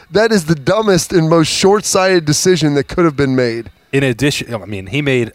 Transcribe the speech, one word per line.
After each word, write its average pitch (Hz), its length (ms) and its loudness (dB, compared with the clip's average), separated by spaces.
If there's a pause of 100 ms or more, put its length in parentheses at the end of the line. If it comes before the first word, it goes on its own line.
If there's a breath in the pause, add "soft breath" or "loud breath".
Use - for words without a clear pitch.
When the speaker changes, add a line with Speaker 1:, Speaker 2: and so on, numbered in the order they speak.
(100)
Speaker 1:
That 214 200 2
is 196 140 2
the 165 100 0
dumbest 185 600 0
and 160 160 0
most 165 160 4
short-sighted 190 800 2
decision 151 480 2
that 139 100 0
could 175 220 0
have 147 100 -2
been 135 180 0
made. 117 360 -2 (220)
Speaker 2:
In 139 120 0
addition, 127 500 -2
I 98 120 -10
mean, 98 220 -10
he 139 120 -4
made 127 340 0